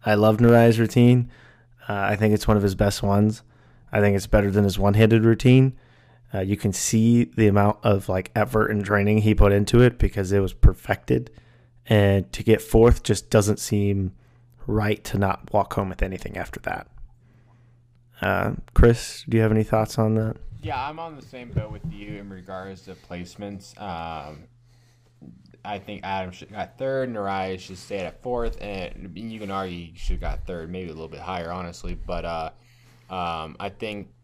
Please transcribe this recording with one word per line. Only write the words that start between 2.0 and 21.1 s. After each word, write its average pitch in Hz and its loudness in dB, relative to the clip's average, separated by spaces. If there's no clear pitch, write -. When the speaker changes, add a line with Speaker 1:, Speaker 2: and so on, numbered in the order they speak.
Speaker 1:
think 107 2
it's - -2
one 107 4
of 101 2
his 98 0
best 101 -2
ones. 104 0
I 101 0
think 101 2
it's 95 -4
better 101 2
than 101 2
his 95 0
one-handed 107 4
routine. 127 4
Uh, 98 -4
you 98 -2
can 101 -4
see 117 2
the 110 2
amount 101 2
of, 101 0
like, 95 -4
effort 107 0
and 104 -2
training 104 2
he 107 4
put 104 6
into 101 4
it 123 4
because 98 -2
it 101 2
was 95 0
perfected. - 2
And 98 2
to - -12
get 110 2
fourth 117 4
just - -4
doesn't 104 2
seem 101 -2
right 107 -2
to - -4
not - -4
walk 101 0
home 98 -2
with 92 -4
anything 92 -10
after - -10
that. 50 -8
Uh, 95 -2
Chris, - 4
do 113 0
you 110 4
have 110 2
any 110 2
thoughts 107 -2
on 110 2
that? 110 -2
Speaker 2:
Yeah, 139 -8
I'm 156 -14
on 165 -14